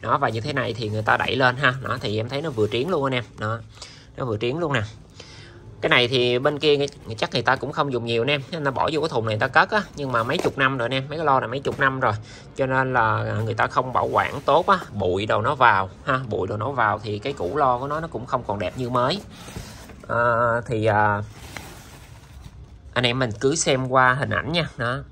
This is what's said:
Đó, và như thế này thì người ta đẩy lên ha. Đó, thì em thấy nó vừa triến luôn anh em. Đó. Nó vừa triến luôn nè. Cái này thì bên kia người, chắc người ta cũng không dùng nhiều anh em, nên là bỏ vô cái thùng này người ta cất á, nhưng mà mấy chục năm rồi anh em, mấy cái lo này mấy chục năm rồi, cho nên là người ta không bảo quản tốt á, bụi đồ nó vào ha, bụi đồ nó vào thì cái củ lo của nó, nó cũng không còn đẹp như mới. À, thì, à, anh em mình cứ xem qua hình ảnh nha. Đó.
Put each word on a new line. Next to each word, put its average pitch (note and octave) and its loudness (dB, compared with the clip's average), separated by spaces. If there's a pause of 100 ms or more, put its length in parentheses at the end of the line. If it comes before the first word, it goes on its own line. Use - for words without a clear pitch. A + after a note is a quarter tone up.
Đó, A#2+ 2
và C#3 2
như A2+ -2
thế C#3+ -6
này A#2+ -2
thì A2 -4
người G#2+ -2
ta A2+ 4
đẩy - 0
lên B2+ 4
ha. C3 2
Đó, A2+ -4
thì G#2+ -2
em A2+ -2
thấy C#3 -4
nó E3 -4
vừa A2 2
triến A#2+ 0
luôn D#3+ 2
anh C3+ 0
em. A#2+ -2 (140)
Đó. A2 -4 (580)
Nó - -6
vừa A2+ -2
triến A#2+ -2
luôn E3 -2
nè. A#2+ 2 (1000)
Cái D#3 2
này B2+ 6
thì B2 4
bên D3 2
kia D3 4
người, C#3+ 0 (300)
chắc - -2
người B2+ 0
ta B2+ 2
cũng C3 -6
không C#3+ -2
dùng A#2+ -2
nhiều A#2 0
anh B2+ 0
em, C#3+ 0
nên D#3+ -6
là C#3 2
bỏ - 0
vô D#3 0
cái D#3+ -2
thùng A#2+ 0
này A2 0
người G#2+ -2
ta C3 0
cất E3 4
á, G#3 0 (140)
nhưng C#3 -4
mà A#2 2
mấy B2 -2
chục C3+ -2
năm C3+ 2
rồi A#2 -2
anh B2 -2
em, C3+ -2
mấy D3+ -8
cái E3 0
lo C3+ 4
này A#2 2
mấy C3 -4
chục C3 -4
năm C3 2
rồi, B2 2 (440)
cho C3+ 0
nên C3 0
là A2 2 (200)
người A2 -4
ta A#2 0
không B2+ -2
bảo A2+ 2
quản G2+ 0
tốt C#3+ 4
á, F#3+ 6 (140)
bụi G2 0
đồ G#2+ 2
nó C3+ 2
vào G#2 4 (140)
ha, C3 0
bụi F#2+ -2
đồ G#2+ -4
nó A2 -4
vào A2+ 2
thì G#2 -6
cái C3+ -6
củ C#3 -4
lo C3 2
của C3 -6
nó, D3 -4
nó E3 -8
cũng A2+ -8
không B2+ -4
còn G2+ -4
đẹp F#2 -4
như B2+ -4
mới. B2+ 0 (880)
À, A2+ -2 (500)
thì, A2 -2
à, G#2 4 (1700)
anh B2 2
em B2 2
mình B2+ 0 (100)
cứ C3+ 2
xem C3 0
qua B2+ 6
hình C3 -2
ảnh G#2 -2
nha. D#3+ 0
Đó. B2 -2 (160)